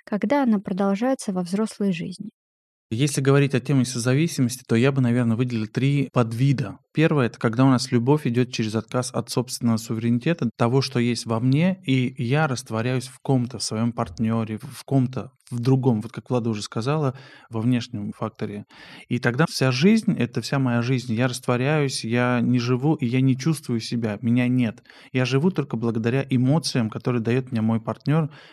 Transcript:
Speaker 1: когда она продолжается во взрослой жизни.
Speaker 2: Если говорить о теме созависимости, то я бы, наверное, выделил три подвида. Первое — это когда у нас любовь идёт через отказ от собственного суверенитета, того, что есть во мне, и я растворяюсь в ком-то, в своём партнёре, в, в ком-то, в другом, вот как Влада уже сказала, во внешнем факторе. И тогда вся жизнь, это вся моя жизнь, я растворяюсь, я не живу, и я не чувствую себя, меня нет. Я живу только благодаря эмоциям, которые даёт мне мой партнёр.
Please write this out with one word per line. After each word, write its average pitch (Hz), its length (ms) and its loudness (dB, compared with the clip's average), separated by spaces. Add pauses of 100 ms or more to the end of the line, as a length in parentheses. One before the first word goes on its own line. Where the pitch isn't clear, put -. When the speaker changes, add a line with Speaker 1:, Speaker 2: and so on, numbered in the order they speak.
Speaker 1:
когда 214 380 0
она 226 160 4
продолжается 196 720 -2
во 185 120 -2
взрослой 196 500 -2
жизни. 170 380 -10 (640)
Speaker 2:
Если 147 280 0
говорить 139 340 4
о 120 60 0
теме 131 240 2
созависимости, 127 800 0
то 117 80 2
я 127 160 4
бы, 135 80 0
наверное, 117 380 2
выделил 117 300 -2
три 135 440 0
подвида. 117 680 0 (140)
Первое — 151 340 4
это - 120 -8
когда 117 240 2
у 135 60 8
нас 127 240 2
любовь 131 340 2
идёт 123 240 0
через 110 240 -2
отказ 127 380 -2
от 117 160 -4
собственного 120 480 0
суверенитета, 117 800 -2
того, 123 240 2
что - 180 -2
есть 117 260 -2
во 113 140 -2
мне, 151 460 2
и 131 360 0
я 139 260 0
растворяюсь 123 600 -4
в - 140 -20
ком-то, 123 380 0
в - 40 -10
своём 113 300 -2
партнёре, 113 640 -2
в, - 60 -14
в - 200 -14
ком-то, 127 480 0 (180)
в 120 100 -6
другом, 127 420 2
вот 113 100 -10
как - 180 -10
Влада 120 200 0
уже 104 120 -2
сказала, 135 560 -4 (320)
во 113 120 -6
внешнем 117 500 -2
факторе. 107 540 -8 (420)
И 123 120 -2
тогда 139 300 2
вся 131 220 0
жизнь, 202 460 4
это 120 240 -2
вся 139 180 -2
моя 120 220 0
жизнь, 123 320 -2
я 127 160 0
растворяюсь, 131 720 0
я 120 380 0
не 120 180 2
живу, 127 360 2
и 131 100 -2
я 127 160 0
не 131 160 4
чувствую 131 420 -2
себя, 113 420 -4
меня 123 280 2
нет. 123 340 0 (300)
Я 127 100 2
живу 135 280 2
только 135 260 -4
благодаря 117 520 0
эмоциям, 127 600 2
которые 120 320 -2
даёт 123 320 -2
мне 113 80 0
мой 113 180 2
партнёр. 139 500 -2 (240)